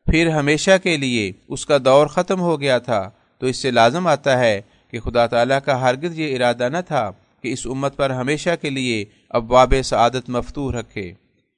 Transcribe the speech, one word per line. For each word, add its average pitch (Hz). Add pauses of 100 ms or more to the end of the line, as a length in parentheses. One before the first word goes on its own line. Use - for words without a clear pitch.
(120)
پھر 165
ہمیشہ 151 (120)
کے 170
لیے 120 (160)
اس -
کا 147
دور 139
ختم 180
ہو 170
گیا 139
تھا، 107 (300)
تو 127
اس 127
سے 131
لازم 123
آتا 139
ہے 107 (300)
کہ 117
خدا 117
تعالیٰ 123
کا 131
ہرگز 147
یہ 151
ارادہ 123
نہ 160 (100)
تھا 117 (320)
کہ 135
اس 123
امت 135
پر 139
ہمیشہ 131 (120)
کے 156
لیے 123 (240)
ابواب 123 (100)
سعادت 120
مفتوح 120
رکھے، 101 (460)